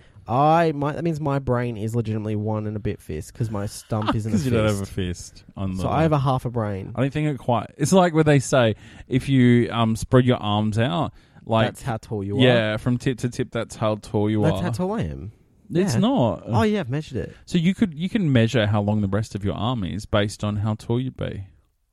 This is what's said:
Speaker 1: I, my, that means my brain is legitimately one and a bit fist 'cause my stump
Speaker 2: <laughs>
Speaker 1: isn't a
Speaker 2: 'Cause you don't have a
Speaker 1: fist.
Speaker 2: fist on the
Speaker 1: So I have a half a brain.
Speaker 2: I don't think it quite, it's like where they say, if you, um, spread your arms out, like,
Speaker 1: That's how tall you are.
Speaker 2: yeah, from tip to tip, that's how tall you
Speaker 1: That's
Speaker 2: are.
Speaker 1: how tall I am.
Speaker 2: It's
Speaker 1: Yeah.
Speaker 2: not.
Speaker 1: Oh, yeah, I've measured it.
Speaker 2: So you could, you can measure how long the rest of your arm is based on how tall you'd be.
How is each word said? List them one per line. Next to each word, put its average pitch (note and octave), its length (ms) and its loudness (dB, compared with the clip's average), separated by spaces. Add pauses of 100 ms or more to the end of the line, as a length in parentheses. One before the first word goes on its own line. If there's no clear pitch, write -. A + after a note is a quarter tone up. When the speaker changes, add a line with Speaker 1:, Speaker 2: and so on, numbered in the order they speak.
(260)
Speaker 1:
I, D#3 460 4
my, C#3+ 200 -2
that D3+ 120 -8
means D#3+ 160 -2
my C#3+ 200 0
brain B2 360 -2
is A2 200 -4
legitimately A2 400 -2
one G#2+ 320 -2
and G#2+ 80 -6
a G#2 40 -8
bit G2 200 -6
fist - 340 -10
'cause A2+ 160 -4
my G2+ 160 -4
stump - 480 -4
Speaker 2:
<laughs> - 0 -
Speaker 1:
isn't A2 160 -4
a A3 60 2
Speaker 2:
'Cause E3 80 0
you B2+ 80 0
don't A2 160 4
have G#2 80 0
a G2 100 -6
Speaker 1:
fist. - 520 -8
Speaker 2:
fist - 60 -20 (120)
on F#2+ 200 -6
the F#2 60 -6
Speaker 1:
So A#2 60 -2
I D3 140 0
have D#3+ 100 2
a D3 80 4
half C3 240 0
a B2 60 -6
brain. G#2 440 -4
Speaker 2:
I A#2+ 80 -2
don't C3+ 100 -2
think D3+ 160 -2
it C#3+ 100 -4
quite, - 380 -2
it's - 160 -2
like F3+ 220 6
where D#3 100 6
they D3+ 140 6
say, A#2+ 380 2 (320)
if B2+ 200 -2
you, B2 440 6
um, A2+ 240 0
spread B2+ 280 4
your B2 120 2
arms G#2+ 420 0
out, C#3+ 340 0 (340)
like, A2+ 220 4
Speaker 1:
That's - 140 -12
how A2+ 140 -6
tall G#2+ 260 -8
you G2+ 140 -4
are. C3 40 4
Speaker 2:
yeah, A#2 360 4
from B2 220 -2
tip B2+ 200 -2
to B2+ 100 -2
tip, A#2+ 220 -6
that's A2+ 240 -6
how G#2+ 220 -2
tall G#2 340 -2
you G#2+ 120 2
Speaker 1:
That's D3+ 180 2
Speaker 2:
are. - 20 -4
Speaker 1:
how F3+ 80 -2
tall F3+ 220 -2
I A3+ 100 -4
am. D#2 300 -8 (400)
Speaker 2:
It's F3 220 0
Speaker 1:
Yeah. G#3 60 2
Speaker 2:
not. F#3 460 2
Speaker 1:
Oh, G#2+ 160 2
yeah, G#3+ 180 2
I've B2 100 -6
measured C#3+ 280 -6
it. - 160 -8 (120)
Speaker 2:
So - 120 0
you F3 160 2
could, F3 200 0
you E3 140 -6
can F#3 220 0
measure A2+ 380 4
how G#2 140 2
long G#2 180 2
the G2+ 80 0
rest G2 260 -4
of G2 100 -8
your F#2+ 100 -2
arm A2+ 280 -4
is F2 240 -6
based G#2 380 0
on G#2 120 -2
how G#2+ 180 -2
tall A#2 260 -4
you'd C3 160 -8
be. - 300 -8 (460)